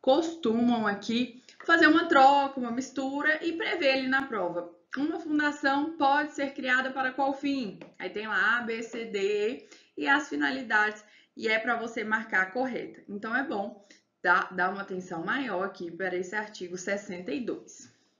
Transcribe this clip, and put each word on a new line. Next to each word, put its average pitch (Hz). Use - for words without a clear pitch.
costumam 240
aqui 226
fazer 330
uma 320
troca, 277
uma 240
mistura 277
e 330
prever 330
ali 262
na 269
prova. 175
Uma 320
fundação 294
pode 294
ser 277
criada 254
para 262
qual 277
fim? 262
Aí 180
tem 208
lá 214
A, 240
B, 226
C, 226
D, 202
E 208
e 208
as 285
finalidades, 247
e 220
é 220
pra 233
você 226
marcar 214
a 185
correta. 254
Então, 208
é 269
bom 226
dar, 180
dar 185
uma 196
atenção 180
maior 214
aqui 185
para 180
esse 180
artigo 190
sessenta 185
e 277
dois. -